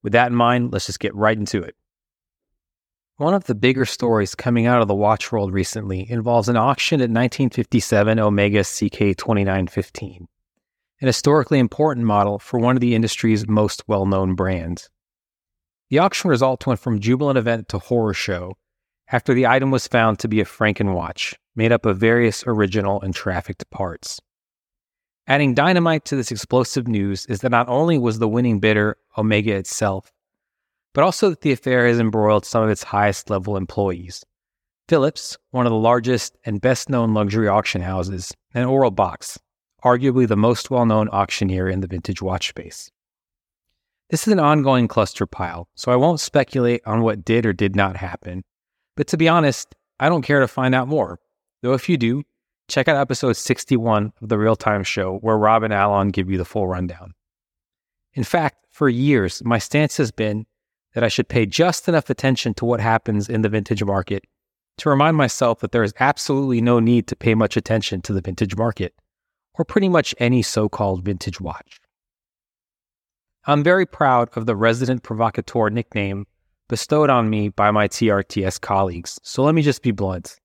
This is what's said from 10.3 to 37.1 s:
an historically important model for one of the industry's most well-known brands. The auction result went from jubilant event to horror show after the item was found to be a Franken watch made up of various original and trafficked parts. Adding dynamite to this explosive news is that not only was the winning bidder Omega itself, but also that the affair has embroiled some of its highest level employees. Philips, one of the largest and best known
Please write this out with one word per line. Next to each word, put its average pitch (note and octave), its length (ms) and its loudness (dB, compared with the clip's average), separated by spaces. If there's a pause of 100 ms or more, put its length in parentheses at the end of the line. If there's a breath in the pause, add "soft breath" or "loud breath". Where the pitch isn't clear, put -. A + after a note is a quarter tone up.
an C3+ 60 0
historically C#3+ 500 2
important B2+ 480 0
model G2+ 320 2
for - 220 -6
one B2 180 2
of - 20 0
the A#2+ 160 2
industry's A2 520 0
most G#2+ 400 0
well-known F#2+ 480 0
brands. F2+ 540 -4 (1000)
The C3+ 100 2
auction F#3 300 0
result C3 380 0
went B2 120 0
from A2 200 -2
jubilant C3 400 0
event A2+ 300 -2
to G2 100 -6
horror A2+ 340 -2
show F2+ 420 -6 (560)
after B2+ 220 0
the B2+ 140 2
item C3+ 240 2
was C3 160 -2
found A2+ 320 2
to A2+ 100 -6
be G#2+ 100 2
a G2+ 60 0
Franken G#2 480 0
watch F2+ 400 -8 (220)
made A2+ 160 2
up A#2 160 2
of G2 100 0
various A2+ 480 2
original G2+ 560 0
and F#2+ 140 -6
trafficked - 560 -8
parts. - 500 -10 (1080)
Adding C#3 240 4
dynamite E3 520 2
to C#3+ 100 -6
this B2+ 160 -4
explosive A#2+ 560 -2
news G2 380 -2
is G#2 160 -6
that B2+ 100 0
not A#2+ 160 2
only D3+ 300 2
was A#2 200 0
the A2 120 0
winning A2+ 320 0
bidder G#2+ 340 2 (220)
Omega G#2+ 360 0
itself, G2 560 -4 (840)
but C#3+ 100 2
also F#3 260 2
that D#3+ 120 -4
the D3 100 0
affair B2+ 340 2
has A#2+ 140 4
embroiled G#2+ 460 2
some A2+ 180 0
of A2 60 2
its G#2 140 -2
highest G#2 460 -2
level G2 280 -4
employees. F#2 680 -6 (640)
Philips, D3+ 500 0 (140)
one B2 140 0
of A#2 60 2
the A2+ 60 0
largest A#2 680 0
and G#2 160 -4
best B2+ 280 0
known A#2 240 0